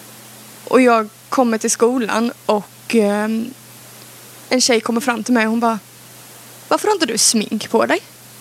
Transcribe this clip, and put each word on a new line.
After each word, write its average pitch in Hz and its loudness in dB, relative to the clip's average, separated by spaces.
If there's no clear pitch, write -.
Och - 2
jag 226 2
kommer 233 0
till 226 -2
skolan 233 0
och, - -4
ehm, 220 -2
en 254 0
tjej 233 2
kommer 233 -2
fram 233 -4
till 247 -2
mig 226 2
och 220 0
hon 226 -2
bara, 226 0
"Varför 311 0
har 427 4
inte 339 -2
du 220 -2
smink - 0
på 226 2
dig? 294 0